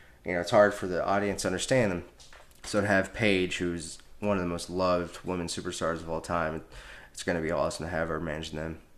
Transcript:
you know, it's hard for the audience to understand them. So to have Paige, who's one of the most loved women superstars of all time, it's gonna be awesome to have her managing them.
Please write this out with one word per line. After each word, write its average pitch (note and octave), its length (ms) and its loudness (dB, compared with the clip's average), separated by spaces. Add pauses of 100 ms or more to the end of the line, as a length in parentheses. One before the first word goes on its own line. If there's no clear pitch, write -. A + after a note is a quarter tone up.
(260)
you F2+ 80 -2
know, F2 80 0
it's E2+ 100 -4
hard G#2 220 10
for - 140 -6
the E2+ 180 0
audience G2 380 2
to G2+ 40 0
understand G2+ 460 2
them. F2 100 -4 (600)
So G#2 180 0
to G2+ 60 2
have G2 260 2
Paige, F#2+ 460 2
who's E2+ 400 -4 (200)
one G#2 160 2
of F#2 80 0
the F2 60 -2
most E2+ 200 -6
loved F2+ 540 0
women F2 240 -2
superstars E2+ 540 -4
of E2 80 -10
all E2 100 -2
time, D#2+ 440 -2 (500)
it's - 100 -10
gonna F2 180 0
be D#2+ 100 -2
awesome D#2 340 0
to E2+ 60 -6
have E2 180 0
her D#2+ 100 -2
managing D#2 400 -6
them. D#2+ 200 -6 (180)